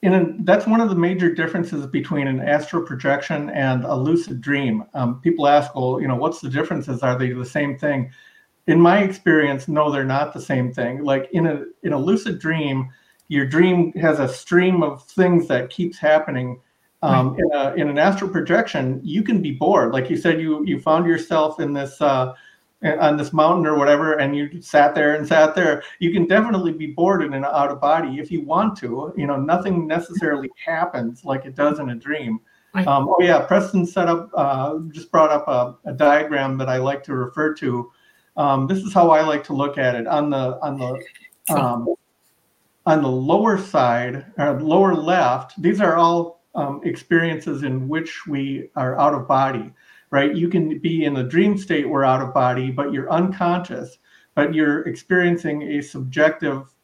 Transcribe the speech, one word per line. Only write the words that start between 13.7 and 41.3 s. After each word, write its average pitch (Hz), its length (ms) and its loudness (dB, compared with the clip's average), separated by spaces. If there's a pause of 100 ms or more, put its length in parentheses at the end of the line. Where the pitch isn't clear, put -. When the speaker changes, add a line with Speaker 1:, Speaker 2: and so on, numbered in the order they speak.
Speaker 1:
has 156 260 0
a 131 80 0
stream 180 560 2
of 143 220 -6
things 180 420 2
that 127 240 -2
keeps 170 260 -6
happening. 147 640 0 (420)
Um, 135 280 2
Speaker 2:
Right. 135 100 -8
Speaker 1:
in 160 140 2
a, 139 200 -2 (100)
in 147 60 0
an 143 80 -2
astral 190 320 2
projection, 151 760 0
you 175 200 -2
can 214 180 2
be 156 100 -4
bored. 139 420 2
Like 131 180 -2
you 170 60 -2
said, 160 240 0
you, 156 240 -2
you 143 140 -2
found 160 280 2
yourself 160 520 0
in 143 140 -4
this, 139 280 -6
uh, 131 320 0 (500)
on 156 340 2
this 143 160 -6
mountain 160 320 4
or 151 120 2
whatever, 147 360 4
and 143 220 0
you 147 260 -6
sat 147 340 4
there 151 200 2
and 151 120 -4
sat 156 280 4
there. 156 280 0 (160)
You 170 120 0
can 175 160 2
definitely 190 460 2
be 156 140 -8
bored 170 360 -2
in 143 100 -6
an 135 120 -4
out 143 260 0
of 135 80 -8
body 143 400 0
if 151 120 -10
you 165 100 -4
want 170 380 -2
to. 131 360 -8
You 147 120 -4
know, 143 100 -2
nothing 170 500 0
necessarily 156 600 -4 (140)
happens 160 600 -6
like 135 220 -6
it 131 100 -16
does 147 240 0
in 139 120 -6
a 120 40 -8
dream. 135 440 -6 (360)
Speaker 2:
Right. 185 100 0
Speaker 1:
Um, 139 240 2
oh 190 100 2
yeah, 175 260 6
Preston 190 400 2
set 175 220 0
up, 170 280 -2
uh, 139 420 -2 (140)
just 160 200 -18
brought 156 200 4
up 147 160 0
a, 123 280 0 (140)
a 135 40 -8
diagram 143 640 2
that 131 120 -4
I 127 80 0
like 139 280 -2
to 139 100 -8
refer 147 400 -2
to. 123 360 -4 (460)
Um, 135 300 0
this 190 120 0
is 196 140 -10
how 175 180 6
I 156 120 6
like 147 220 0
to - 80 -8
look 143 260 -2
at 127 160 2
it. 117 120 -6
On 147 220 0
the, 135 320 -4
on 139 160 -6
the, 131 260 -8 (440)